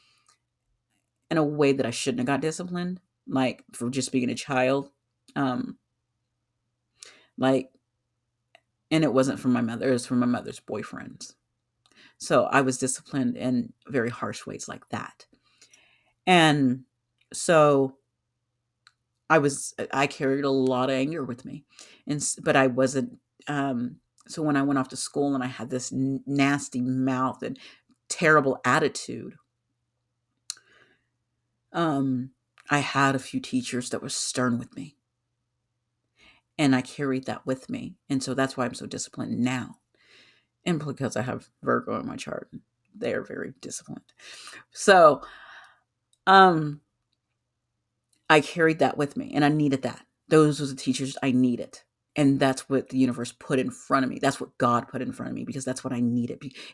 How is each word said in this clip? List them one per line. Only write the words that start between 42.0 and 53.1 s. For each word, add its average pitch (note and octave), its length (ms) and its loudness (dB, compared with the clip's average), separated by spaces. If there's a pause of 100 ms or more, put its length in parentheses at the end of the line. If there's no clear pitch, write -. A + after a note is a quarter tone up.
my - 120 -10
chart, - 320 -10 (440)
they D#3+ 200 -4
are G#2 100 -4
very - 380 -10
disciplined. - 520 -14 (600)
So, E3+ 480 8 (1080)
um, E3+ 540 8 (1500)
I D#3 80 8
carried D#3+ 400 0
that - 180 2
with C#3+ 200 -4
me, - 180 -10
and D3 80 4
I C#3+ 60 4
needed D3 320 2
that. - 240 -8 (240)
Those D3+ 320 4
were C#3+ 40 -4
the C3+ 100 -8
teachers C3 460 -4
I C#3 100 0
needed. B2 500 0 (340)
And C#3 240 4
that's C3+ 300 0
what C3+ 180 0
the C3 100 -6
universe A#2+ 360 0